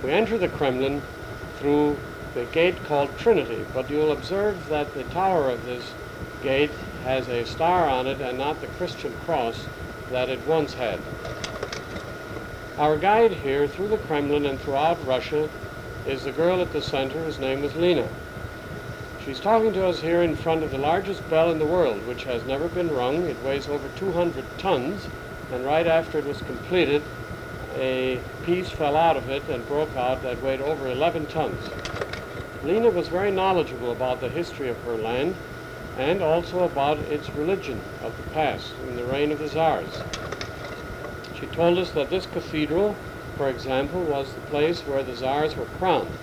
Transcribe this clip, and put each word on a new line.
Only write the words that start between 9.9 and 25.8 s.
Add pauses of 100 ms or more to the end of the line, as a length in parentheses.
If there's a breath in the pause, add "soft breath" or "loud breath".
that
it
once
had. (1800)
Our
guide
here
through
the
Kremlin
and
throughout
Russia (560)
is
the
girl
at
the
center
whose
name
is
Lena. (1160)
She's
talking
to
us
here
in
front
of
the
largest
bell
in
the
world,
which
has
never
been
rung.
It
weighs
over
two
hundred (120)
tons, (460)
and
right